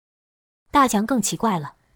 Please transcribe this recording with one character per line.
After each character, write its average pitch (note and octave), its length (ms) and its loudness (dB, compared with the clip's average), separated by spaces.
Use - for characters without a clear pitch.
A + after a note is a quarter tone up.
大 C#4 160 4
强 A3 200 0
更 B3+ 140 0
奇 - 140 -4
怪 G3+ 240 -2
了， D3 180 -10